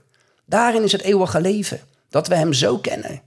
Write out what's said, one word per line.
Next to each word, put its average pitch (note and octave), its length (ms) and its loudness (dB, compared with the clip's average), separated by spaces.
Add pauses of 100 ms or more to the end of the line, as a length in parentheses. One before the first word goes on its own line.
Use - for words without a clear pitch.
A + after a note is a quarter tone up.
(440)
Daarin A3+ 380 0
is G3+ 100 2
het G3 100 -2
eeuwige F#3+ 380 2
leven, F#3+ 400 -2 (280)
dat D3+ 200 -2
we E3+ 60 2
hem D#3+ 180 4
zo F3+ 260 0
kennen. - 480 -8